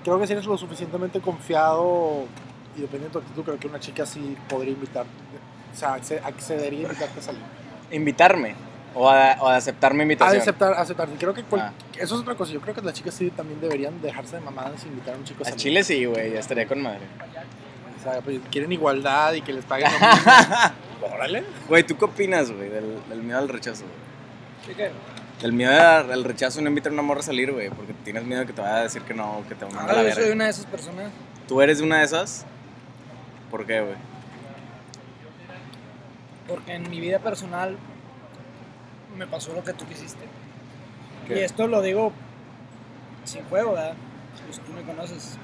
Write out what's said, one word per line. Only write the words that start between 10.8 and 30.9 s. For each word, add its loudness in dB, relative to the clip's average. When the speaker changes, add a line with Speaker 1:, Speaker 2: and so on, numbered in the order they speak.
Speaker 1:
aceptar. -4
Creo 0
que -8
cual-, -2
Speaker 2:
Ah. -6
Speaker 1:
eso -4
es -4
otra -6
cosa. -6
Yo -8
creo -8
que -8
las -6
chicas -8
sí -2
también -10
deberían -4
dejarse -8
de -10
mamadas -12
y -14
invitar -10
a -12
un -14
chico -16
a -4
Speaker 2:
Al -6
Speaker 1:
salir. -8
Speaker 2:
chile 2
sí, 0
güey, -2
ya -4
estaría -2
con -2
madre. -6
Speaker 1:
O -18
sea, -4
pues, -6
quieren -4
igualdad 2
y -4
que -8
les -8
paguen 2
lo 2
Speaker 2:
<laughs> 12
Speaker 1:
mismo. 8
Órale. -4
Speaker 2:
Güey, 8
¿tú -2
qué 2
opinas, 2
güey, -8
del, -6
del -10
miedo -4
al -2
rechazo, -8
güey? -18
Speaker 3:
¿De -4
qué? -2
Speaker 2:
Del 0
miedo 4
a, 10
al -2
rechazo -2
y -2
no 0
invitar -2
a -4
una -2
morra -2
a -6
salir, -2
güey, -4
porque -12
tienes -8
miedo -4
que -12
te -8
vaya 0
a 2
decir -6
que -10
no, -6
que -10
te -12
va -10
a -10
mandar 0
Speaker 3:
Ah, 4
Speaker 2:
a 6
la 4
Speaker 3:
yo 0
soy 0
Speaker 2:
verga. 2
Speaker 3:
una 0
de 2
esas -8
personas. -12